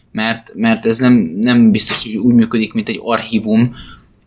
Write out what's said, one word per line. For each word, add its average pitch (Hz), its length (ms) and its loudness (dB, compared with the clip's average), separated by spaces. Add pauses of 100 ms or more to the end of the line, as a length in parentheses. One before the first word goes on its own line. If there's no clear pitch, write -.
(120)
mert, 113 440 -6
mert 113 300 0
ez 113 120 0
nem, 123 160 4
nem 113 580 2
biztos, - 320 -2
hogy 110 120 -10
úgy 120 180 2
működik, 113 400 0
mint 110 160 -4
egy 98 140 -6
archívum, 110 720 -2 (520)